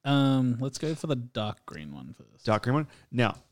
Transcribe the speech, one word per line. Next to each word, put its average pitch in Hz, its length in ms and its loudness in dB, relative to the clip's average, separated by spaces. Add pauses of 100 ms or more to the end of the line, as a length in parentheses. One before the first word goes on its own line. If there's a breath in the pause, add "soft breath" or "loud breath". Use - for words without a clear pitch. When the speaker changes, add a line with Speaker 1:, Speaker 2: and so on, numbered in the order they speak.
Speaker 1:
Um, 135 560 4
let's 131 160 -6
go 156 180 -4
for 160 120 -6
the 147 100 0
dark 110 480 -8
green 76 280 -14
one 67 240 -14
first. - 280 -20
Speaker 2:
Dark 107 180 2
green 123 120 2
one. 151 120 0 (240 soft breath)
Now, 120 240 2 (160)